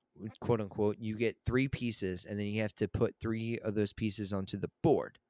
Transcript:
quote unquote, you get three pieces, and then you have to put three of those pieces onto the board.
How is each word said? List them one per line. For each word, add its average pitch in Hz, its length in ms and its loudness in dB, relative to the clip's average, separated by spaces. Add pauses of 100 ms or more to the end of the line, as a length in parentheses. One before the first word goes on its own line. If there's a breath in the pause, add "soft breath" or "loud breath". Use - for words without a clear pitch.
(400)
quote 117 220 2
unquote, 104 360 2
you 110 200 -4
get 113 260 0
three 127 240 2
pieces, 101 560 -4
and 101 160 -4
then 104 60 -2
you 107 160 0
have 107 140 -2
to 101 120 0
put - 320 0
three 113 380 -2
of 104 160 -2
those 104 180 2
pieces 104 400 -2
onto 98 240 -4
the - 140 -4 (120)
board. 104 360 4 (120)